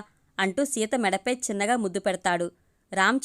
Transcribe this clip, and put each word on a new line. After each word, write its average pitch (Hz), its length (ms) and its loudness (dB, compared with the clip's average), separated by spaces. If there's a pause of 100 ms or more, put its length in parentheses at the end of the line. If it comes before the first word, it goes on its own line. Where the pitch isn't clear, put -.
(400)
అంటూ 196 260 2
సీత 220 300 -2
మెడపై 208 380 0
చిన్నగా 220 420 -2
ముద్దు 202 240 -2
పెడతాడు. 180 520 0 (420)
రామ్ 208 320 4